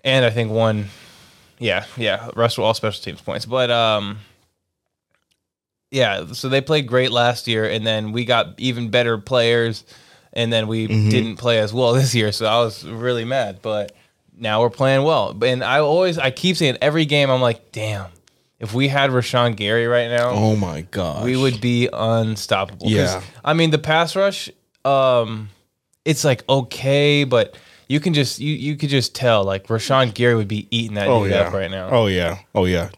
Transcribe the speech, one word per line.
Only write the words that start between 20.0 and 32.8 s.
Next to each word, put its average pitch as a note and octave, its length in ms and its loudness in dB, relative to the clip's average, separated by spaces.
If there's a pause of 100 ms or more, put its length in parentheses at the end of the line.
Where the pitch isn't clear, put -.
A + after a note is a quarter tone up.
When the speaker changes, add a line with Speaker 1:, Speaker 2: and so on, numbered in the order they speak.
Speaker 1:
now, A#2+ 220 0
Speaker 2:
Oh A2 240 2
my E2+ 260 -4
gosh. F2+ 420 -6
Speaker 1:
we B2+ 140 -2
would C3 240 0
be A#2+ 300 0
unstoppable." A2 960 -2
'Cause, - 60 0
Speaker 2:
Yeah. F#2 300 0 (220)
Speaker 1:
I D3+ 100 0
mean, E3 180 2
the D3+ 80 0
pass D#3 360 0
rush, G3 340 -2 (360)
um, A#2+ 640 2 (560)
it's, D#3 180 0
like, C#3 240 0
okay, C#3 760 2
but B2 320 0 (340)
you C#3 120 0
can E3+ 120 0
just, C#3+ 260 0
you, D3+ 140 -4
you D3 220 -4
could D3 140 -4
just C3 260 0
tell, A2+ 300 2
like, F#2+ 220 -4
Rashawn A#2 460 0
Gary A#2+ 220 2
would G#2+ 140 0
be G#2+ 220 -6
eating A2+ 240 -4
that G2+ 120 0
Speaker 2:
Oh, A#2 160 4
Speaker 1:
dude G2 80 0
Speaker 2:
yeah. G2 100 2
Speaker 1:
up F2+ 120 -2
right F#2+ 180 -4
now. F#2+ 180 -8
Speaker 2:
Oh, A2+ 180 4
yeah. F2+ 300 0 (160)
Oh, G2 120 2
yeah. F2 320 0